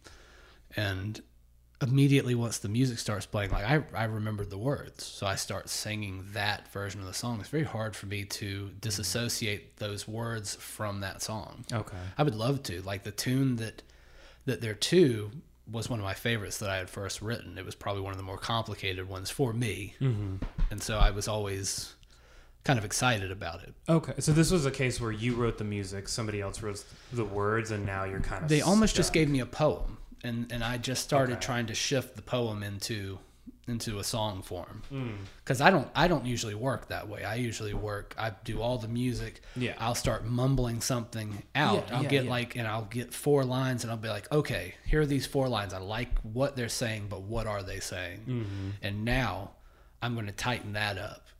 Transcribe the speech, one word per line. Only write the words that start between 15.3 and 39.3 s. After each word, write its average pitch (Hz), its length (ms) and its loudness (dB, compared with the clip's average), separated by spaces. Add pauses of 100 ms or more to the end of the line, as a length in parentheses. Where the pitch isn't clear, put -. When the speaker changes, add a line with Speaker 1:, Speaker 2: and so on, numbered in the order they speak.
Speaker 1:
was 110 200 -4
one 117 100 -2
of 98 60 -2
my 95 80 0
favorites 110 460 -2
that 101 100 -2
I 95 80 0
had 92 120 -4
first 98 320 -6
written. 104 360 -6
It 92 80 -8
was 98 100 -10
probably 101 280 -4
one 98 80 -4
of 95 60 -6
the 95 60 -6
more 95 140 -6
complicated 98 720 -2
ones 95 220 -6
for 131 200 0
me. 107 480 -4
Speaker 2:
Mm-hmm. 104 360 0 (360)
Speaker 1:
And 107 100 -6
so 110 180 0
I 104 120 10
was 101 160 -2
always 98 680 -2 (680)
kind 127 160 6
of 104 60 -2
excited 104 460 2
about 85 320 -6
it. - 100 -14 (160)
Speaker 2:
Okay. 165 300 4
So 156 120 4
this 156 200 8
was 165 140 6
a 135 60 2
case 123 300 0
where 113 100 0
you 117 240 0
wrote 117 220 2
the 110 60 -4
music, 101 440 -4
somebody 107 320 -2
else 98 220 -6
wrote 101 220 -6 (280)
the 120 140 0
words, 107 460 2
and 101 140 0
now 98 200 -2
you're 95 160 -2
kinda 110 260 0
Speaker 1:
They 147 140 6
almost 208 340 6
just 180 120 4
Speaker 2:
stuck. - 80 -2
Speaker 1:
gave 156 140 6
me 139 100 4
a 120 60 0
poem. - 520 0 (260)
And, 117 280 -2
and 120 120 -2
I 120 140 0
just 120 260 -2
started 131 340 4
Speaker 2:
Okay. - 80 -4
Speaker 1:
trying 120 220 0
to 107 80 -4
shift - 400 0
the - 80 -12
poem 110 400 0
into, 101 560 -4 (480)
into 113 320 -2
a 92 40 -4
song 107 380 -2
form. 98 400 -8 (100)
Speaker 2:
Mm. 120 260 -4 (260)
Speaker 1:
'Cause 131 180 0
I 165 80 10
don't, 156 260 4
I 151 120 6
don't 139 180 2
usually 113 300 -2
work 117 320 -4
that 90 200 -6
way. 101 160 -8
I 104 120 -4
usually 110 400 -2
work, 104 420 -6
I 110 140 -2 (120)
do 107 160 -4
all 120 200 0
the 110 80 -6
music. 117 540 -2 (140)